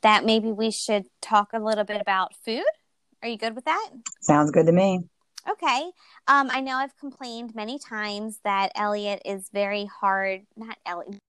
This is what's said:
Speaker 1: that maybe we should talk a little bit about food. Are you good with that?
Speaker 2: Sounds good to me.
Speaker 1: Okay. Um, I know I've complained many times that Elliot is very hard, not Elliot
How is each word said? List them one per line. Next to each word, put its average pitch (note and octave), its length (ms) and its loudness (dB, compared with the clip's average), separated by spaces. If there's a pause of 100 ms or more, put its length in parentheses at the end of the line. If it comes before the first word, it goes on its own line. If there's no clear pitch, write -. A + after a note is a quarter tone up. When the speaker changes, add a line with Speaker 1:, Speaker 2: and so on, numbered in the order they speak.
Speaker 1:
that G#3+ 240 6
maybe A3 280 4
we A3 180 0
should G#3 360 -2 (140)
talk G#3 320 2
a A3+ 60 -4
little G#3+ 260 0
bit G#3 160 -6
about F#3+ 340 0
food. A#3+ 300 -6 (580)
Are A3+ 60 -6
you A#3 80 -6
good A3 180 -6
with B3 120 -12
that? F#4+ 240 -2 (320)
Speaker 2:
Sounds D3+ 280 4
good D#3+ 160 6
to E3 60 6
me. F#3 280 4 (480)
Speaker 1:
Okay. E4 420 -2 (380)
Um, C#4 220 4
I B3+ 100 -2
know C4 160 -4
I've C4+ 220 -4
complained A#3+ 560 -12
many A3+ 240 -8
times G#3+ 680 -8
that G3 300 0
Elliot G#3 500 -2
is G3 260 -8
very G3+ 360 -2
hard, F#3+ 600 -2 (100)
not A3 300 -14
Elliot F3 320 -10 (100)